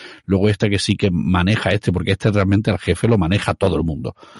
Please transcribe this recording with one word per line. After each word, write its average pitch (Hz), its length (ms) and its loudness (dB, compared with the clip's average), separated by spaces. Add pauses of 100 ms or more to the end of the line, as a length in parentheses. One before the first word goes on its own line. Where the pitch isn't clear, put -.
(260)
luego 95 220 2
esta 104 220 0
que 101 100 0
sí 101 160 0
que 101 160 0
maneja 90 600 0
este, 104 200 -2
porque 87 200 -2
este 104 200 0
realmente 101 400 2
al 90 80 -4
jefe 95 300 0
lo 113 80 4
maneja 92 360 0
todo 90 220 0
el 73 80 -2
mundo. 73 320 -6 (240)